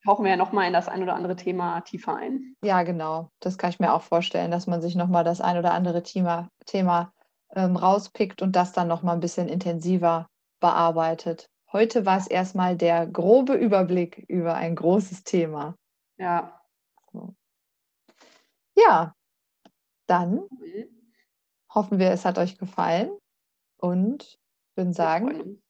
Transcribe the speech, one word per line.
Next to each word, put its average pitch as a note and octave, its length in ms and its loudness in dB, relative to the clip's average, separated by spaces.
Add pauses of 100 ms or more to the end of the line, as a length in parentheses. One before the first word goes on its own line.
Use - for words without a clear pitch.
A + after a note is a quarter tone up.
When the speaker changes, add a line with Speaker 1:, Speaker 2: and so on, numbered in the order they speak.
Speaker 1:
tauchen G#3 200 4
wir G3 80 4
ja F#3 40 2
noch F3+ 160 0
mal G3+ 140 2
in F3+ 80 0
das F3+ 140 2
ein F#3 140 -6
oder F3+ 120 -2
andere F3+ 200 -4
Thema F3+ 460 -4
tiefer - 340 -8
ein. C4 480 -8
Speaker 2:
Ja, F#3 220 2
genau, E3 460 -6 (100)
das F#3 180 -6
kann F3 120 -2
ich - 100 -8
mir E3 120 4
auch D#3+ 100 2
vorstellen, E3+ 500 -2
dass F3 160 -4
man E3+ 140 -2
sich F3 120 -4
noch F3+ 140 0
mal E3+ 160 2
das E3+ 160 -2
ein F3+ 180 0
oder E3+ 140 0
andere F3 320 0
Thema, F3 440 -2 (180)
Thema, F3 460 0 (440)
ähm, F#3 200 2
rauspickt F#3+ 680 0
und F#3+ 120 0
das F3+ 180 2
dann F3 140 0
noch E3+ 160 -2
mal F3 120 0
ein E3+ 60 -4
bisschen F3 280 -4
intensiver E3+ 800 0 (320)
bearbeitet. E3 880 0 (240)
Heute A3+ 340 2
war's F#3+ 220 2
erstmal F#3 480 0
der E3+ 320 2
grobe A#3+ 460 4
Überblick F#3 760 0
über E3+ 260 -2
ein E3 220 -4
großes F#3 480 0
Thema. D#3 500 -4 (440)
Speaker 1:
Ja. F3 420 -4 (520)
Speaker 2:
So. - 220 -16 (1400)
Ja, F#3 360 6 (920)
dann F3+ 440 0
Speaker 1:
Mhm. - 640 -18 (600)
Speaker 2:
hoffen G3 240 0
wir, F#3 140 4
es F#3 120 -4
hat F#3 140 0
euch F3 200 -2
gefallen F#3 520 -2 (680)
und F#3 600 -2 (380)
würden F3+ 140 -2
Speaker 1:
Wir E3+ 40 -2
Speaker 2:
sagen, E3 340 0
Speaker 1:
freuen D#4 140 -6
uns G3+ 280 -16